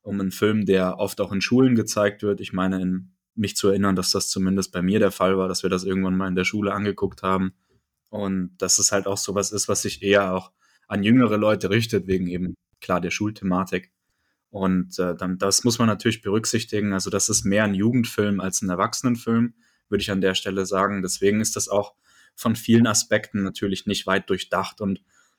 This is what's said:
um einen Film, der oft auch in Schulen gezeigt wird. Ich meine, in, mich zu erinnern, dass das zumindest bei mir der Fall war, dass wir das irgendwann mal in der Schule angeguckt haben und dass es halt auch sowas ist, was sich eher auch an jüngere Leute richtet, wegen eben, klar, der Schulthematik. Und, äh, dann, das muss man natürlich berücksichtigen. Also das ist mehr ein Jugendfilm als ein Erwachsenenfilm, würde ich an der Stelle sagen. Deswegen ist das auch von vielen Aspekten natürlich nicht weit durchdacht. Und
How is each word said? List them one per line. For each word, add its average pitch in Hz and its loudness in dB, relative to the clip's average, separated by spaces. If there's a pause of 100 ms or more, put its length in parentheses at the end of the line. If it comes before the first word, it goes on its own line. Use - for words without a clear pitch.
um 101 -4
einen 95 0
Film, 107 2
der 92 2
oft 101 -4
auch 92 -4
in 98 -2
Schulen 127 4
gezeigt 104 0
wird. 104 0
Ich 98 -14
meine, 95 0
in, 92 -4 (240)
mich 101 -2
zu - 2
erinnern, 98 4
dass 90 0
das - -2
zumindest 95 0
bei 90 -4
mir 95 4
der 101 4
Fall 95 2
war, 92 2
dass 90 -4
wir 95 2
das 92 0
irgendwann 95 -2
mal 95 -2
in 92 -2
der 92 2
Schule 101 -2
angeguckt 101 -4
haben 95 0 (560)
und 95 -4
dass - 0
es 98 0
halt 98 0
auch 98 -2
sowas 98 -4
ist, 104 -4
was 101 -2
sich - -6
eher 98 4
auch 92 -4 (360)
an 101 -2
jüngere 113 6
Leute 104 2
richtet, 110 0
wegen 92 0
eben, 90 -6 (260)
klar, 90 -2
der 85 -4
Schulthematik. 92 -4 (600)
Und, 92 -2
äh, 90 -2
dann, 92 -4
das 98 0
muss 117 2
man 117 2
natürlich 113 0
berücksichtigen. 107 -2
Also 95 -2
das 98 0
ist - -2
mehr 104 2
ein 101 0
Jugendfilm 107 0
als 92 -4
ein 98 -2
Erwachsenenfilm, 117 0 (360)
würde 101 0
ich 104 -4
an 95 -2
der 95 2
Stelle 95 -4
sagen. 98 0
Deswegen 101 0
ist 110 -2
das - -4
auch 101 -2 (400)
von 113 -2
vielen 117 4
Aspekten 107 -2
natürlich 98 -4
nicht 101 -4
weit 95 0
durchdacht. 95 -4
Und 98 -4 (380)